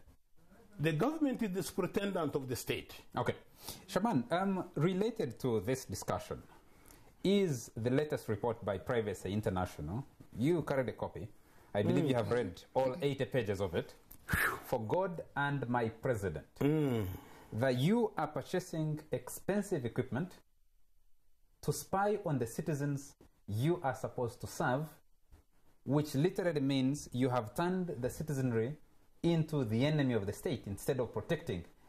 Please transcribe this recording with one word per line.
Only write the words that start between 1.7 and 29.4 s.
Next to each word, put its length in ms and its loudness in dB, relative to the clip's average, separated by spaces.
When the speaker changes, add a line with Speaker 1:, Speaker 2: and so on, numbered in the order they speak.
Speaker 1:
of 160 0
the 60 0
state. 360 -4
Speaker 2:
Okay. 200 2
Shaban, 460 2
um, 420 2
related 680 0
to 180 4
this 260 -2
discussion, 560 -4
is 540 2
the 140 0
latest 380 0
report 360 0
by 140 0
Privacy 520 -2
International, 720 -2
you 240 2
carried 260 0
a 40 -6
copy. 340 -6
I 120 4
believe 220 4
Speaker 1:
Mm. 40 2
Speaker 2:
you 60 4
have 160 2
read 320 -2
all 260 2
eighty 260 0
pages 360 0
of 140 -2
it. 180 -2
For 140 0
God 420 0
and 340 0
My 200 2
President. 580 -2
Speaker 1:
Mm. 460 4
Speaker 2:
That 240 2
you 400 4
are 80 0
purchasing 760 -4
expensive 720 -2
equipment 460 -2
to 100 0
spy 540 0
on 140 0
the 80 0
citizens 640 -4
you 360 2
are 100 0
supposed 480 -4
to 60 -8
serve, 400 0
which 320 0
literally 460 2
means 500 2
you 180 2
have 240 0
turned 460 0
the 100 0
citizenry 680 0
into 420 2